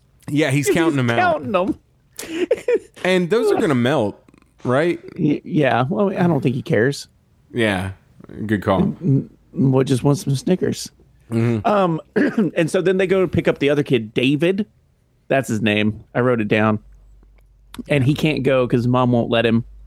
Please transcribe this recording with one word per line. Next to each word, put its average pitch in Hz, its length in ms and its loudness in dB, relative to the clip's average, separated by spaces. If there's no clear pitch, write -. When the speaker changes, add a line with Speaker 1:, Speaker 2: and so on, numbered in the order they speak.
Speaker 1:
Yeah, 143 200 0
he's 143 200 0
counting 165 280 2
Speaker 2:
He's 123 100 0
Speaker 1:
them - 20 0
out. 117 80 0
Speaker 2:
counting 311 340 -2
them. 196 260 -2
<laughs> - 840 -4
Speaker 1:
And 180 260 0
those 247 200 2
are 403 100 2
gonna 185 140 2
melt, 120 480 0
right? 156 380 0
Speaker 2:
Y-, 147 260 0
yeah. 127 440 0
Well, 202 280 0
I 190 100 0
don't 160 140 2
think 123 140 -2
he 127 80 -6
cares. 127 460 -2
Speaker 1:
Yeah. 98 400 -2
Good 104 160 0
call. 95 200 2
Speaker 2:
N-, 147 480 -2
n-, 131 180 2
well, 131 120 4
just 135 200 0
wants 143 200 2
some 139 120 -2
Snickers. 131 540 -4
Speaker 1:
Mm-hmm. 113 360 0
Speaker 2:
Um, 185 340 0
<clears throat> 214 400 0
and 165 160 0
so 185 120 0
then 185 160 2
they 190 80 2
go 190 160 2
to 175 60 0
pick 170 200 0
up - 100 0
the 139 120 2
other 147 120 2
kid, 113 320 0
David. 156 520 0
That's 135 200 0
his 110 140 -2
name. 107 420 0
I 127 60 0
wrote 123 200 0
it 107 80 -4
down. 110 300 2
And 143 160 0
he 147 100 2
can't 147 300 -2
go 131 240 2
'cause 120 180 0
mom 123 260 2
won't 120 180 0
let 113 140 2
him. 117 200 2